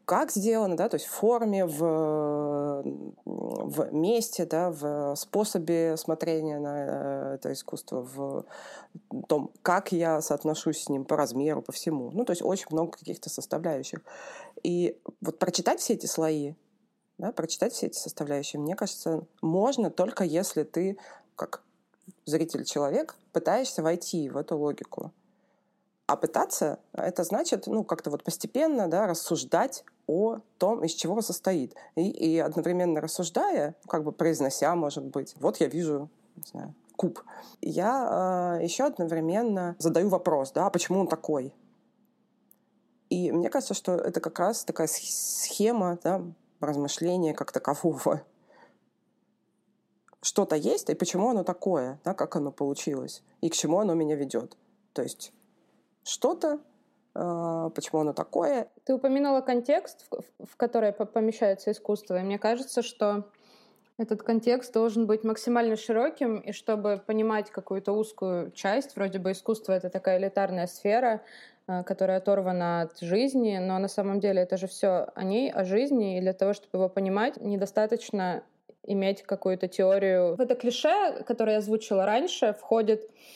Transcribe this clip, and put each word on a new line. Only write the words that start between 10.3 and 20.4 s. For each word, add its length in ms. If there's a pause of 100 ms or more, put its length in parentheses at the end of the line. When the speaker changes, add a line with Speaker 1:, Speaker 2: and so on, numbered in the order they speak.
Speaker 1:
с 60
ним 160
по 120
размеру, 440
по 100
всему. 400
Ну, 140
то 60
есть 120
очень 280
много 200
каких-то 380
составляющих. 720 (640)
И 360 (220)
вот 180
прочитать 400
все 140
эти 120
слои, 480 (640)
да, 140
прочитать 420
все 140
эти 100
составляющие, 640
мне 140
кажется, 480 (180)
можно 480
только 340
если 400